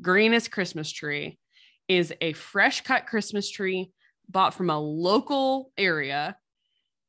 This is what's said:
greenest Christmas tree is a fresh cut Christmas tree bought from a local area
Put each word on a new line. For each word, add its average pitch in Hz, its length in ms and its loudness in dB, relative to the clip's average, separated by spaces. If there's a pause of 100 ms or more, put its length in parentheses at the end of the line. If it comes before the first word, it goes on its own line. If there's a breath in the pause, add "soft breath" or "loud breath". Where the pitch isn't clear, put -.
greenest 220 500 4
Christmas 170 400 -4
tree 147 480 -8 (480 soft breath)
is 175 340 4
a 165 120 -2
fresh - 480 0
cut - 260 -2
Christmas 208 420 -4
tree 185 420 -6 (360)
bought 190 260 2
from 175 160 -2
a 151 100 0
local 226 1000 0
area 151 580 -2 (720)